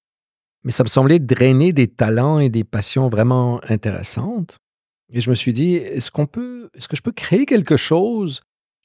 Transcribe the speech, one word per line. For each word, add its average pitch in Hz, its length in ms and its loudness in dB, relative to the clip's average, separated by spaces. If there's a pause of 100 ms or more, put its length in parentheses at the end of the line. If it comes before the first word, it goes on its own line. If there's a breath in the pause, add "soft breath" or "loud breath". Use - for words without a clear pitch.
(640)
mais 127 80 -4
ça - 100 2
me 107 60 2
semblait 143 320 4
drainer 131 520 4
des 135 140 4
talents 123 540 0
et 139 80 2
des 113 160 -2
passions 127 440 -2
vraiment 120 600 0
intéressantes. 110 880 -4 (560)
Et 120 80 -2
je 117 80 -2
me 127 60 2
suis 123 180 0
dit, 165 220 0
est-ce 139 380 -6
qu'on 151 140 0
peut, 247 460 -12
est-ce - 140 -14
que - 80 -8
je - 80 -6
peux - 80 -6
créer - 340 0
quelque 185 320 2
chose 185 640 -2 (420)